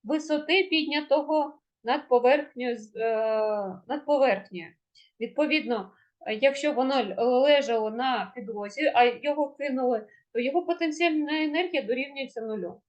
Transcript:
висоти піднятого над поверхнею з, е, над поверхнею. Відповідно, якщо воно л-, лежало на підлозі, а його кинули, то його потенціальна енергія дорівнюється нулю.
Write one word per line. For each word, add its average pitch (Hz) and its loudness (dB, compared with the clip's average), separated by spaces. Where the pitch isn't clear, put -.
висоти 302 0
піднятого 302 0
над 262 -2
поверхнею 247 2
з, - -18
е, 226 0
над 294 -6
поверхнею. 202 2
Відповідно, 233 -2
якщо 277 2
воно 262 0
л-, 247 2
лежало 233 2
на 240 -2
підлозі, 208 -4
а 240 6
його 285 0
кинули, 254 -2
то 233 -2
його 277 0
потенціальна 311 0
енергія 320 -2
дорівнюється 254 -6
нулю. 208 -8